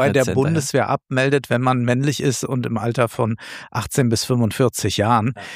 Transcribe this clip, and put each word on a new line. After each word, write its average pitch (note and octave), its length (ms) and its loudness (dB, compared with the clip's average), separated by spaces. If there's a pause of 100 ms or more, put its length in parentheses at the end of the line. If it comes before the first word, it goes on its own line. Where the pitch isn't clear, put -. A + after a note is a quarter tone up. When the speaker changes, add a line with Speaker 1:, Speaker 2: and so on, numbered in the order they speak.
(240)
Speaker 1:
Karrierecenter. F2 100 -2
Speaker 2:
Bundeswehr C#3 540 0
abmeldet, C3+ 640 0
wenn B2 120 0
man B2+ 220 2
männlich B2+ 400 0
ist C#3 220 0
und B2+ 200 -2
im A#2 120 -2
Alter A#2 320 0
von A2+ 260 -2 (340)
achtzehn A#2+ 380 0
bis A2+ 160 2
fünfundvierzig A#2+ 720 0
Jahren. A2 400 2
Speaker 1:
Ja. - 60 -16 (140)